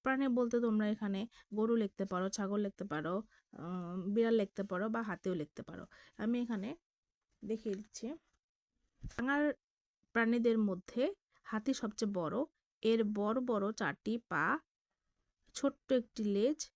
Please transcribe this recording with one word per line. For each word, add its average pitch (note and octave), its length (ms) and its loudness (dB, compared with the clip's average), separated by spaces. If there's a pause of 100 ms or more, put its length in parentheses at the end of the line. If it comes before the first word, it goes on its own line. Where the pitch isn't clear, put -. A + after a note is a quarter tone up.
প্রাণী C4+ 260 0
বলতে A#3+ 340 2
তোমরা G#3+ 260 2
এখানে G3+ 320 -2 (340)
গরু A3+ 220 4
লিখতে G3+ 300 0
পারো, F#3 240 -2
ছাগল G3+ 300 -2
লিখতে G3+ 260 -4
পারো, D#3+ 300 -2 (380)
উম, F3+ 600 -6
বিড়াল A3+ 220 4
লিখতে G3+ 280 0
পারো G3 260 -2
বা A#3 120 -4
হাতিও F#3+ 320 -4
লিখতে D3+ 280 -6
পারো। - 240 -12 (320)
আমি A3+ 240 -2
এখানে A3+ 280 -4 (760)
দেখিয়ে G#3+ 320 -4
দিচ্ছি। G#3 300 -14 (1000)
ডাঙার C#4+ 400 0 (720)
প্রাণীদের A3+ 420 4
মধ্যে G#3 460 0 (400)
হাতি A3 300 -2
সবচেয়ে G#3+ 380 -2
বড়। F3 260 -2 (440)
এর A3+ 220 4
বড় G#3 380 0
বড় A3 300 0
চারটি G#3 460 -2
পা, D#3+ 280 -2 (1080)
ছোট্ট - 380 -2
একটি A#3 300 0
লেজ G#3 360 2 (160)